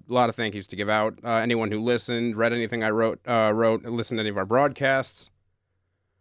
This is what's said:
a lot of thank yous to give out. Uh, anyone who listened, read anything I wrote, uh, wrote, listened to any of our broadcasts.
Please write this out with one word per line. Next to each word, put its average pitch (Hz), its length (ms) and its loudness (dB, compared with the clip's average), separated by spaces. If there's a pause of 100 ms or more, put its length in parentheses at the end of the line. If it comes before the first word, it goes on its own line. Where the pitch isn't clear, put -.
a 113 40 -4
lot 123 160 4
of 110 60 -6
thank 110 200 -4
yous 98 120 -12
to 95 80 -16
give 101 140 -2
out. 107 340 0
Uh, 113 120 0
anyone 113 360 0
who 107 80 -2
listened, 117 580 -2
read 113 160 2
anything 117 300 -2
I 110 60 2
wrote, 110 380 0
uh, 110 280 4
wrote, 113 300 2
listened 117 320 -4
to 110 40 -2
any 107 80 -2
of 101 80 -6
our 95 80 0
broadcasts. 135 840 0 (920)